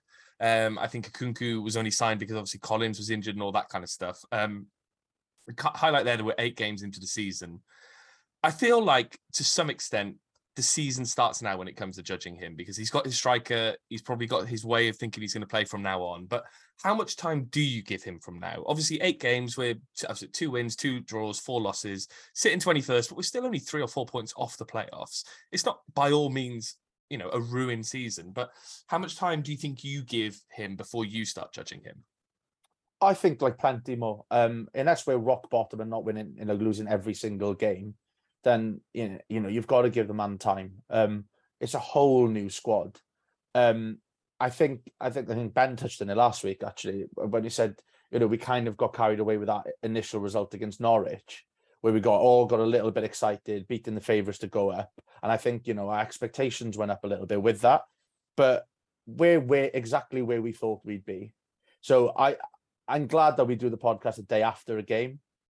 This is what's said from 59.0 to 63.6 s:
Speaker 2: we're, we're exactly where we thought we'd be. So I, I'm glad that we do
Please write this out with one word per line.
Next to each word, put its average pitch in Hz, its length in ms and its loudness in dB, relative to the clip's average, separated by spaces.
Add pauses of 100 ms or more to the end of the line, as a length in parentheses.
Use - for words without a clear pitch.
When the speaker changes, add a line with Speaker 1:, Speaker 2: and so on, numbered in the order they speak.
Speaker 2:
we're, 160 340 6
we're 135 320 2
exactly 127 500 -2
where 117 200 0
we 117 100 -4
thought 110 320 -4
we'd 104 220 -8
be. 101 260 -10 (480)
So 123 360 6
I, 139 200 4 (500)
I'm 143 200 0
glad 151 320 6
that 127 80 6
we 123 80 0
do 117 160 0